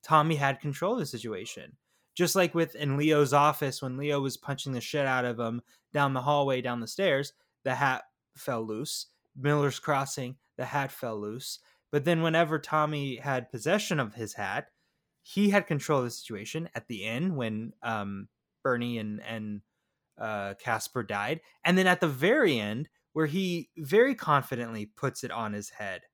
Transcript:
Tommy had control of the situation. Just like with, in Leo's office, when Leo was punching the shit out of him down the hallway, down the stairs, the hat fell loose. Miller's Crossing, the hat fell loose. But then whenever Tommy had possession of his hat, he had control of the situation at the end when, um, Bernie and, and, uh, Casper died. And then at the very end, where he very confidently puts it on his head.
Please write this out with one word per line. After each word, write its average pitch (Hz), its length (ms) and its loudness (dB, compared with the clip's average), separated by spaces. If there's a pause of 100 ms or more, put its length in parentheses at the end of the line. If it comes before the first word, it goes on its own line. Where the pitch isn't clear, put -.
Tommy 156 340 4
had 139 260 0
control 160 320 -2
of 254 60 -2
the 160 60 -2
situation. 107 680 -10 (400)
Just 175 220 2
like 180 180 4
with, 165 180 2
in 143 220 0
Leo's 147 380 6
office, 143 480 4
when 127 160 -6
Leo 143 240 0
was 135 160 -4
punching 139 340 -6
the 123 80 -4
shit 143 260 -2
out 131 200 2
of 117 120 -4
him 117 240 -4 (300)
down 139 220 2
the 131 80 -2
hallway, 139 400 2
down 120 180 -4
the 113 80 -6
stairs, 143 460 0 (320)
the 127 100 0
hat 131 280 0 (340)
fell 117 280 -4
loose. 110 420 -6 (280)
Miller's 143 440 2
Crossing, 135 580 -2 (180)
the 127 100 -6
hat 135 280 -2
fell 113 260 -6
loose. 107 400 -8 (320)
But 143 140 0
then 165 160 4
whenever 160 380 2
Tommy 147 580 -2
had 127 340 -4
possession 165 480 0
of 110 140 -2
his 117 220 -8
hat, 104 340 -6 (520)
he 202 280 2
had 202 180 4
control 147 320 0
of 123 60 0
the 120 60 -4
situation 117 640 -8
at - 140 -10
the 104 180 -8
end 147 300 -2
when, 113 380 -4 (100)
um, 101 460 -4 (340)
Bernie 120 340 0
and, 107 240 -6
and, 107 400 -8 (580)
uh, 101 360 -6
Casper 127 460 -2
died. 104 400 -2 (240)
And 180 120 6
then 185 100 6
at 180 140 6
the 175 60 4
very 156 520 4
end, 107 300 -4 (240)
where 156 120 2
he 175 520 -2
very 208 360 4
confidently 120 720 0
puts - 380 -6
it 123 80 -8
on 107 220 -4
his 104 180 -8
head. 95 300 -8 (120)